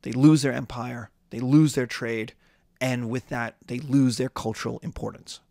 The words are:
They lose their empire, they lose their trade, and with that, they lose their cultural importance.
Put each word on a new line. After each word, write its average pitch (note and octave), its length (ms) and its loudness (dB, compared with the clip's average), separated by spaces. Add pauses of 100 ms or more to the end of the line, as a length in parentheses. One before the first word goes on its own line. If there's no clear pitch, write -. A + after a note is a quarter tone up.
They B2+ 100 -10
lose C#3 300 6
their C3+ 100 -2
empire, B2 600 -8 (180)
they - 100 -10
lose C#3 360 4
their B2+ 100 0
trade, A2+ 480 -6 (480)
and B2 260 -2
with B2 220 -6
that, A#2+ 260 -6 (120)
they A#2+ 100 -6
lose C3 400 2
their B2+ 120 -2
cultural - 500 -6
importance. - 720 -12